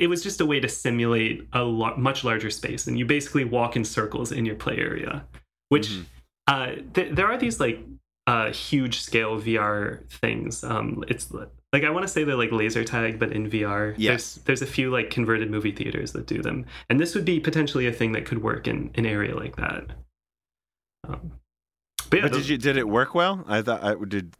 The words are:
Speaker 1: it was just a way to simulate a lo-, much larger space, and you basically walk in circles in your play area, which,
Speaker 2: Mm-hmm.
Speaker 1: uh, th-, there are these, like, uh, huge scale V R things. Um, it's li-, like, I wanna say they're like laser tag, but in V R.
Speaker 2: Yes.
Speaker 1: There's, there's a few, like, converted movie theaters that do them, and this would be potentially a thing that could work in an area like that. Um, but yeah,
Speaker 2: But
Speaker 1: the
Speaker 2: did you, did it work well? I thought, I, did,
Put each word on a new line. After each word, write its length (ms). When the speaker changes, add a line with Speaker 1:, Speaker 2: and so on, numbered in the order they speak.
Speaker 1:
it 60
was 160
just 180
a 60
way 140
to 80
simulate 840
a 120
lo-, 320
much 260
larger 260
space, 380
and 100
you 80
basically 400
walk 300
in 100
circles 460
in 160
your 80
play 240
area, 460
which, 200
Speaker 2:
Mm-hmm. 140
Speaker 1:
uh, 280
th-, 180
there 140
are 100
these, 220
like, 260
uh, 240
huge 480
scale 360
V 200
R 520
things. 540
Um, 460
it's 240
li-, 140
like, 100
I 80
wanna 180
say 140
they're 140
like 160
laser 320
tag, 340
but 140
in 160
V 160
R. 320
Speaker 2:
Yes. 400
Speaker 1:
There's, 80
there's 180
a 100
few, 180
like, 200
converted 400
movie 220
theaters 400
that 160
do 120
them, 260
and 120
this 160
would 80
be 160
potentially 480
a 40
thing 200
that 140
could 180
work 240
in 260
an 120
area 280
like 220
that. 300
Um, 260
but 60
yeah, 60
Speaker 2:
But 100
Speaker 1:
the 60
Speaker 2:
did 100
you, 80
did 220
it 100
work 260
well? 320
I 140
thought, 240
I, 100
did, 460